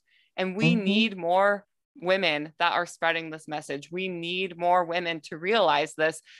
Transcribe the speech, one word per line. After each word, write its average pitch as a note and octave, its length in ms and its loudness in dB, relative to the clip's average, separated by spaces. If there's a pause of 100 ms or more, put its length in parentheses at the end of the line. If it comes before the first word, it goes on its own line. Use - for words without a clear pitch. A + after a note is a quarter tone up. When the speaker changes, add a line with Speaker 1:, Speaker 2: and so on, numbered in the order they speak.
(380)
Speaker 1:
And F#3 180 -4
we G#3 180 4
Speaker 2:
Mm-hmm. A3 100 0
Speaker 1:
need G3+ 340 2
more F#3+ 480 2 (360)
women D#3+ 580 0
that E3+ 140 2
are E3+ 120 0
spreading E3 440 -2
this D#3 180 -14
message. D3+ 440 -8
We F#3 160 -6
need F3 500 -6
more F3 280 4
women E3+ 400 -4
to E3 120 -12
realize D#3+ 580 2
this D#3+ 260 0 (180)